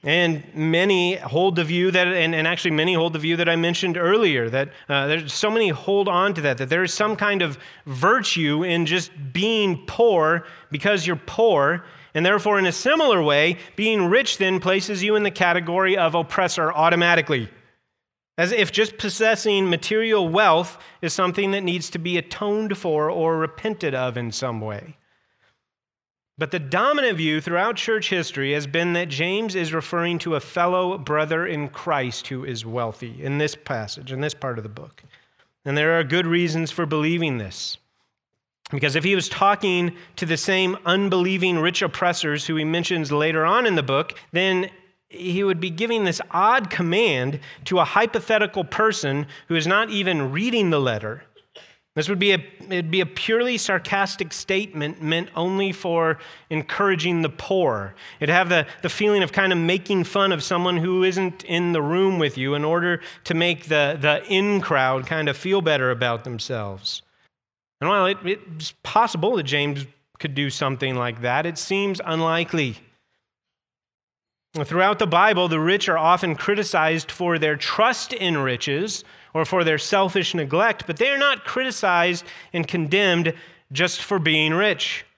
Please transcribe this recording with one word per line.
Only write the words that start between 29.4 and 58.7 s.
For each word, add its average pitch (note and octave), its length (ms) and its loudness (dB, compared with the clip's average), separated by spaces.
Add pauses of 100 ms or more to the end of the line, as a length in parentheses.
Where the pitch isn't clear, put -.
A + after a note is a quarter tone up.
is E3+ 180 -4
referring E3+ 460 -2
to E3 160 -4
a C#3+ 40 -2
fellow F3+ 600 -2
brother D#3 480 -2
in D3 220 -6
Christ C3+ 580 -4
who C3 180 -8
is A#2 180 -8
wealthy A2+ 600 -8
in C#3+ 160 -2
this D3+ 160 -2
passage, B2+ 560 -8
in C3 100 -6
this D3 140 -4
part B2 240 -8
of G#2 40 -12
the G#2+ 60 -12
book. A2 320 -18 (640)
And C#3+ 100 -2
there D#3 220 2
are E3 60 2
good E3+ 240 0
reasons E3 420 0
for E3+ 160 -4
believing D#3 540 0
this. - 400 -10 (880)
Because C#3+ 260 -2
if D#3 80 0
he G3 120 2
was F3+ 140 -2
talking F#3 680 0 (180)
to F3 120 -6
the D#3+ 100 0
same F#3 480 0
unbelieving F#3 720 2
rich E3+ 240 0
oppressors E3 640 -2
who D#3+ 100 -2
he D#3 100 -2
mentions D#3+ 460 -2
later D#3 360 2
on A#3 180 4
in G#3 80 2
the D3+ 80 2
book, C#3 320 -2 (180)
then F#3 380 0 (400)
he F3+ 320 -4
would F#3+ 200 0
be F#3 80 -4
giving A3 340 -2
this F3 160 0 (120)
odd G#3 380 2
command E3 720 0 (240)
to F#3 160 0
a D#3+ 60 6
hypothetical G#3+ 800 0
person D3 600 0 (220)
who E3 80 -2
is D#3 100 0
not G#3 240 2
even F3 440 -2
reading G3+ 360 0
the D3 120 2
letter. A2 420 -4 (720)
This D#3 140 -2
would G3 100 -2
be G3+ 140 4
a, E3+ 100 2 (240)
it'd F3 240 -4
be F#3+ 80 2
a F3+ 60 2
purely A#3+ 520 -2
sarcastic G3 760 -2
statement E3 680 -4
meant D#3+ 320 -2
only F#3+ 380 -2
for E3 480 -2 (300)
encouraging E3+ 720 0
the D#3 80 0
poor. A#2 640 -2 (240)
It'd D3+ 160 0
have F3+ 140 2
the, E3 180 2 (140)